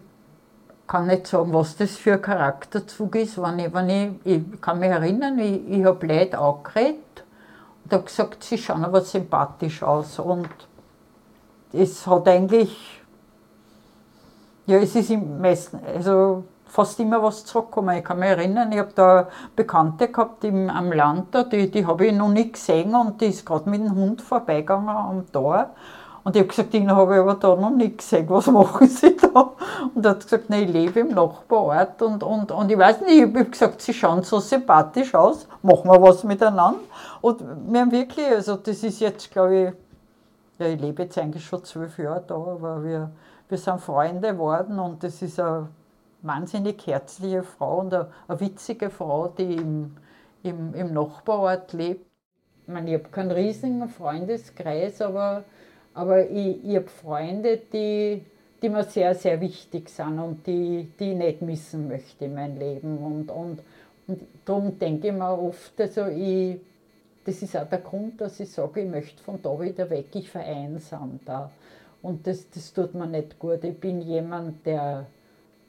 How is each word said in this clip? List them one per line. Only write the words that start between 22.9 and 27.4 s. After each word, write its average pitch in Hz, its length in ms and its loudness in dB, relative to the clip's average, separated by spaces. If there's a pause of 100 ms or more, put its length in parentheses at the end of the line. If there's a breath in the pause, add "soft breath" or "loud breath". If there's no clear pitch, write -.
und 220 240 0
die 220 80 2
ist 190 180 -4
grad 156 220 -2
mit 208 140 -2
dem 208 140 -2
Hund 196 260 0
vorbeigegangen 196 680 -2
am 190 420 -6
Tor. 160 400 0 (520 loud breath)
Und 190 120 -4
ich 202 80 6
hab 190 60 2
gesagt, 220 240 -4
„Den 196 220 4
hab 190 140 6
ich 196 80 6
aber 190 160 4
da 196 220 4